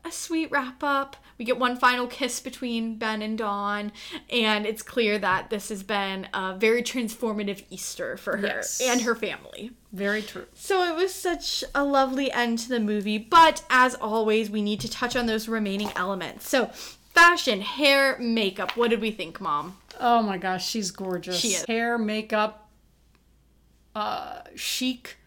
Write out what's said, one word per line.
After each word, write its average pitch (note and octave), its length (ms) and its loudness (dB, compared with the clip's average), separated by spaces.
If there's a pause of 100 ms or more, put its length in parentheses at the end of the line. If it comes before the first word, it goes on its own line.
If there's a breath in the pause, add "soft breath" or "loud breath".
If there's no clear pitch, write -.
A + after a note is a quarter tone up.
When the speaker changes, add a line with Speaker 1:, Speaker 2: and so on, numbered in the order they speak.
Speaker 1:
a E4 60 -8
sweet D#4+ 400 -2
wrap B3+ 320 -2
up. C#4 320 0 (220 loud breath)
We A#3 80 -8
get A#3+ 120 0
one B3 200 0
final B3 300 4
kiss B3 340 -4
between A3+ 560 -6
Ben A3 240 -4
and G#3+ 160 -4
Dawn, G#3 540 -4 (380 loud breath)
and G#3+ 360 2
it's G#3+ 160 -4
clear G#3+ 380 0
that F#3+ 300 0
this G#3 200 -6
has G3 140 -8
been G3 500 -4
a F#3 240 -4
very A3+ 260 4
transformative G#3+ 840 -4
Easter F3+ 480 -8
for G3 200 -4
her G3 100 -2
Speaker 2:
Yes. - 340 -4
Speaker 1:
and B3 200 2
her A3+ 140 0
family. G#3+ 560 -10 (220)
Speaker 2:
Very G3+ 280 -2
true. G3+ 320 -12
Speaker 1:
So F#4+ 300 0
it E4+ 120 0
was F#4 200 0
such - 480 -4 (100)
a C#4+ 100 2
lovely C4+ 480 2
end A#3 280 0
to A#3 100 -8
the B3 100 0
movie, G#3+ 380 0
but D#4+ 520 6
as B3+ 260 6
always, A3 540 2
we G#3+ 120 -2
need G#3 200 -2
to G#3+ 80 -6
touch A#3+ 260 -4
on A#3+ 120 0
those A3 200 -2
remaining G#3 480 -2
elements. F3+ 540 -6
So, B3+ 180 2 (460 loud breath)
fashion, E4+ 480 8
hair, C4+ 580 4
makeup, A3 560 0
what A#3 140 4
did A3 120 4
we A3 100 0
think, E3 280 -8
Mom? D#3+ 380 -4 (220)
Speaker 2:
Oh A#3+ 220 6
my G3+ 160 0
gosh, F#3 300 -2
she's G3 240 -4
gorgeous. F3+ 480 -4
Speaker 1:
She G#3+ 100 0
is. F3+ 180 -2
Speaker 2:
Hair, A#3 300 0
makeup, G#3+ 720 -2 (1300)
uh, - 440 -6 (160)
chic. - 600 -4 (100)